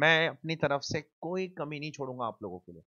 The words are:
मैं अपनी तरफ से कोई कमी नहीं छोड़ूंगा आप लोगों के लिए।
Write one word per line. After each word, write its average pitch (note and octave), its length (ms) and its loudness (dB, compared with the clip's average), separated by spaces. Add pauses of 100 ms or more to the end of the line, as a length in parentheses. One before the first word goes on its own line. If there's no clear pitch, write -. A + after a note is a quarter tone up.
मैं D#3+ 280 6
अपनी D#3+ 260 -6
तरफ C#3 280 2
से - 180 -4 (200)
कोई F#3 260 -4 (100)
कमी D3+ 220 -6
नहीं D3+ 120 -6
छोड़ूंगा B2+ 340 -6
आप G#2+ 180 -6
लोगों F2+ 160 -6
के F2 120 -18
लिए। E2 180 -18